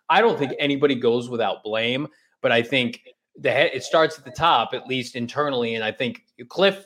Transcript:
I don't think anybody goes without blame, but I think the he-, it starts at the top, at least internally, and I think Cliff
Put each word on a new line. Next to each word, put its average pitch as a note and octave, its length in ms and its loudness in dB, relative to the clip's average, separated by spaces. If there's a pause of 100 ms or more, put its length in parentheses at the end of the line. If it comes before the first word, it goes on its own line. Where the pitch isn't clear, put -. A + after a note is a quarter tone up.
I F3 120 6
don't A3+ 160 4
think C#3+ 220 -2
anybody C#3+ 360 2
goes A#2+ 340 0
without A2 340 -2
blame, A#2 440 -2 (340)
but B2+ 100 2
I A#2 100 4
think A#2+ 400 -2 (360)
the C3 140 0
he-, C#3+ 260 2
it B2 60 -6
starts D#3+ 360 0
at - 60 -20
the B2+ 60 -16
top, D3+ 420 2
at B2 140 -8
least C3 280 -4
internally, A#2+ 600 -2
and A2+ 80 -4
I A2 80 -2
think A#2+ 320 -6 (260)
Cliff F#3+ 360 0